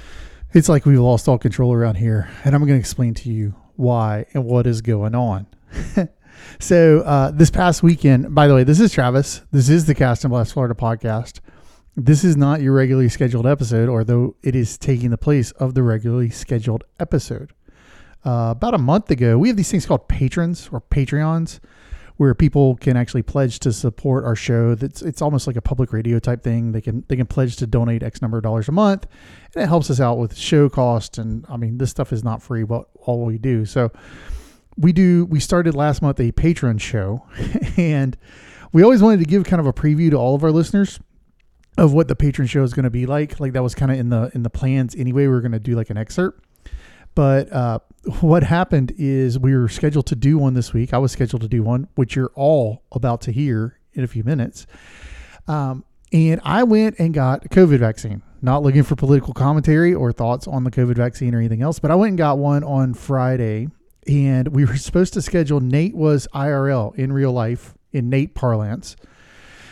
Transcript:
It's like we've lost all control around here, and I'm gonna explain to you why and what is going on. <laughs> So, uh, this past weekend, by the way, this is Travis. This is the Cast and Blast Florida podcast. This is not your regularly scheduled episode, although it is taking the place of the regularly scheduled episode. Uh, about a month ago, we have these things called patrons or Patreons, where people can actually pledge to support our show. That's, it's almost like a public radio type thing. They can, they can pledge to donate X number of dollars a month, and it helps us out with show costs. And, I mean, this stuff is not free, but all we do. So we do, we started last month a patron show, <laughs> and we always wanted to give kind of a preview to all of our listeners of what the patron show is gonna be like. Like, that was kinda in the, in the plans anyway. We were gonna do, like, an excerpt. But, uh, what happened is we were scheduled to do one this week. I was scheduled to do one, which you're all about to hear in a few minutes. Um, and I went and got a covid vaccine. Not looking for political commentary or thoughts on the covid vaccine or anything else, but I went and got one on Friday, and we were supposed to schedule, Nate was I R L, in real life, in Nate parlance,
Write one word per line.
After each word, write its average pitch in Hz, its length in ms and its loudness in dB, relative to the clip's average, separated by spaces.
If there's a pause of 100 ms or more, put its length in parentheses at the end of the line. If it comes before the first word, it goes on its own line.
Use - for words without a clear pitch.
(540)
It's 160 160 6
like 151 160 4
we've 143 140 6
lost 120 280 2
all 127 120 2
control 123 340 0
around 117 220 0
here, 110 340 -2 (160)
and 139 80 2
I'm 143 100 4
gonna 143 140 4
explain 117 380 -2
to - 160 -10
you 107 240 -4 (200)
why 113 600 -2
and 131 100 -2
what 120 220 2
is 113 140 -2
going 110 340 -2
on. 107 320 -2 (480)
<laughs> 180 120 0 (520)
So, 165 420 6
uh, 139 300 0
this 151 200 6
past 175 320 2
weekend, 156 500 4
by 147 140 6
the 143 80 8
way, 127 80 6
this 151 160 4
is 220 120 6
Travis. 131 500 0 (100)
This 135 180 2
is 160 160 4
the 151 80 2
Cast 127 300 0
and 135 80 0
Blast 120 220 -2
Florida 123 200 -2
podcast. 113 680 -6 (560)
This 143 280 2
is 175 120 4
not 143 260 2
your 135 120 2
regularly 131 360 4
scheduled 120 360 -2
episode, 120 440 0
although 120 520 0
it 127 140 -2
is 120 220 -4
taking 123 320 -2
the 117 80 -2
place 143 340 0
of 131 240 -4
the 131 80 2
regularly 117 460 0
scheduled 113 540 -6 (160)
episode. - 520 -4 (720)
Uh, 117 300 -2
about 233 180 -2
a 208 60 2
month 147 320 0
ago, 120 260 2
we 190 120 4
have 233 80 0
these 185 120 -2
things 165 160 -2
called 143 220 -2
patrons 170 640 -2
or 120 100 -8
Patreons, 156 760 -2 (580)
where 135 180 4
people 139 400 4
can 127 200 0
actually 120 280 -2
pledge 135 360 -2
to 127 140 -2
support 131 500 -2
our 120 120 -2
show. 117 400 0
That's, 131 260 -8
it's - 200 -8
almost 147 260 -2
like 127 80 -6
a 113 60 -6
public 127 300 -4
radio 117 280 -2
type 120 240 -4
thing. 117 280 -2
They 110 100 -4
can, 113 260 -8
they 139 80 -4
can 127 100 -2
pledge 123 320 -4
to 123 100 -6
donate 117 360 -2
X 117 180 -10
number 117 160 -4
of 110 60 -6
dollars 110 240 -2
a 143 40 -4
month, 196 360 0 (480)
and - 80 -4
it - 40 0
helps 165 220 2
us 131 100 0
out 120 180 2
with 117 200 -6
show 147 320 4
costs. 120 480 -2
And, 113 320 -8
I 131 80 -10
mean, 117 200 -6
this 127 120 -4
stuff - 240 -6
is 110 100 -4
not 113 180 -6
free, 113 220 -6
but 113 320 -6
all 120 300 -4
we 113 120 -4
do. 113 280 -2
So 120 260 -2 (840)
we 170 160 4
do, 175 320 4
we 160 140 0
started 165 340 0
last 143 280 0
month 139 180 0
a 120 120 0
patron 139 460 0
show, 104 480 -6 (260)
<laughs> - 260 -4
and 147 380 0 (560)
we 165 120 8
always 226 180 8
wanted 214 180 6
to 165 60 2
give 180 180 2
kind 175 160 0
of 156 60 0
a 131 80 0
preview 151 380 2
to 143 60 2
all 123 180 0
of 143 80 -2
our 160 80 2
listeners 170 480 0 (800)
of 160 140 6
what 151 160 2
the 135 80 -2
patron 143 320 0
show 135 160 0
is 123 100 -2
gonna 127 180 -2
be 123 160 -4
like. 147 320 -4
Like, 135 140 -4
that 127 100 -2
was 123 100 -4
kinda 135 220 0
in 123 140 -4
the, 120 260 0
in 123 80 -4
the 117 60 -4
plans 131 460 -2
anyway. 127 280 0
We 139 60 2
were 123 120 2
gonna 117 180 -4
do, 117 160 -4
like, 113 140 -4
an 104 80 -6
excerpt. 175 480 -6 (720)
But, 139 360 2
uh, 120 280 -2 (420)
what 165 220 4
happened 170 540 0
is 131 400 -2
we 131 180 2
were 123 120 2
scheduled 147 400 -2
to - 80 -4
do 135 220 2
one 135 160 2
this 123 200 -2
week. 120 200 -2
I 120 40 0
was 131 140 0
scheduled 117 320 -4
to 110 40 -6
do 113 140 0
one, 120 340 -2
which 127 200 -2
you're 131 180 -4
all 139 580 0
about 120 300 -2
to 120 100 -8
hear 117 460 -4 (160)
in 139 100 -4
a 123 40 -4
few 113 160 -6
minutes. 131 420 -4 (840)
Um, 139 360 -6 (280)
and 160 320 2
I 185 200 0
went 220 340 2
and 165 160 0
got 135 320 0
a - 40 -16
covid 170 280 6
vaccine. 110 460 -4 (180)
Not 135 220 0
looking 143 200 2
for 151 120 -4
political 135 380 0
commentary 156 600 0
or 127 180 -2
thoughts 120 360 -6
on 131 160 -6
the 127 80 -4
covid 123 240 0
vaccine 120 400 -4
or 117 40 -2
anything 113 220 -2
else, 156 160 -4
but 151 140 -2
I 165 40 4
went 208 160 2
and 185 60 -4
got 147 220 0
one 143 240 0
on 135 320 -2
Friday, 127 720 -4 (400)
and 139 400 0
we 143 180 2
were 120 120 0
supposed 180 360 -2
to 175 80 -4
schedule, 151 380 -2
Nate 143 360 -2
was 151 380 0
I 139 160 -4
R 139 200 -2
L, 123 280 -2
in 131 160 -4
real 135 180 0
life, 120 440 -6 (160)
in 123 180 -4
Nate 135 240 -2
parlance, 113 640 -4 (760)